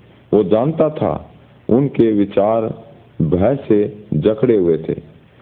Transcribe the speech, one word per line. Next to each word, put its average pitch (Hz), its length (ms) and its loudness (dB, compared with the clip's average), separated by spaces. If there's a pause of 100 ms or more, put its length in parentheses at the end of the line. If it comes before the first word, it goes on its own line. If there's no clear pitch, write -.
(340)
वो 107 100 4
जानता 147 460 0
था 80 360 -4 (440)
उनके 117 420 2
विचार 104 720 -2 (380)
भय 90 460 0
से 104 460 0
जकड़े 107 440 2
हुए 85 200 2
थे। 78 160 -6 (480)